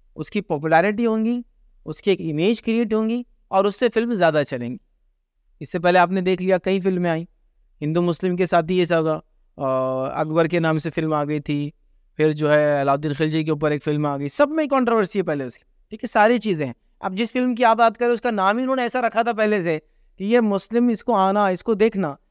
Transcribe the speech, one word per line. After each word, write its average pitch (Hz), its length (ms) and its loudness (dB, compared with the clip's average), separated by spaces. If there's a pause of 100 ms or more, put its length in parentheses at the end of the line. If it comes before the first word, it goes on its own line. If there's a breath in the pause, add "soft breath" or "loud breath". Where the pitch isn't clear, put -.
(160)
उसकी 175 240 -6
पॉपुलैरिटी 170 640 2
होंगी, 226 400 -2 (420)
उसकी 160 240 -4
एक 185 100 2
इमेज 165 400 0
क्रिएट 226 340 -2
होंगी 226 320 -2 (240)
और 196 160 2
उससे 220 220 0
फिल्म 233 260 -2
ज़्यादा 160 280 2
चलेंगी। 120 380 -8 (800)
इससे 165 180 -8
पहले 180 200 4
आपने 180 240 2
देख 180 180 0
लिया, 185 180 2
कई 190 220 -2
फिल्में 180 300 0
आई, 165 180 -4 (520)
हिंदू 160 220 0
मुस्लिम 175 340 -2
के 180 100 0
साथ 170 160 4
ही 180 140 0
ये 180 100 2
सब, 165 200 0
अ, - 580 -8 (560)
अकबर 156 280 0
के 175 120 0
नाम 160 180 0
से 151 120 -6
फिल्म 156 240 -2
आ 147 100 0
गई 151 160 -4
थी, 147 320 -4 (440)
फिर 156 160 2
जो 151 160 -2
है 147 320 4
अलाउद्दीन 143 340 0
खिलजी 156 300 0
के 156 60 -4
ऊपर 151 220 0
एक 147 100 -4
फिल्म 151 240 -2
आ 143 100 -4
गई, 143 120 -6
सब 285 200 0
में 311 200 -2
कंट्रोवर्सी 226 500 0
है 185 40 -2
पहले 151 220 -4
उसकी, - 200 -14 (260)
ठीक 220 140 -14
है, - 20 -6
सारी 226 320 4
चीज़ें 175 280 -2
हैं। 120 80 -8 (280)
अब 190 120 -6
जिस 220 180 -4
फिल्म 254 220 0
की 233 80 -2
आप 226 140 6
बात 226 200 4
करें 240 140 0
उसका 240 200 -2
नाम 202 260 2
ही 254 60 -2
उन्होंने 254 200 -2
ऐसा 240 180 -2
रखा 226 220 0
था 233 100 0
पहले 214 300 0
से 160 200 -2 (360)
कि 190 60 -8
ये 233 160 2
मुस्लिम, 226 500 0
इसको 233 220 -4
आना, 196 380 2
इसको 220 240 -2
देखना, 190 420 0 (140)